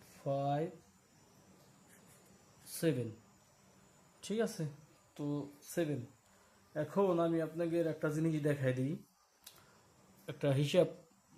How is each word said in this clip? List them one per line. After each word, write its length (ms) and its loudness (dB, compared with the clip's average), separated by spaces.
ফাইভ, 440 -2
সেভেন। 420 0
ঠিক 180 -4
আছে? 240 -2
তো 80 -6
সেভেন। 380 -2
এখন 460 2
আমি 200 2
আপনাদের 460 0
একটা 240 -2
জিনিস 320 0
দেখাই 300 2
দিই। 200 0
একটা 260 -2
হিসাব, 340 4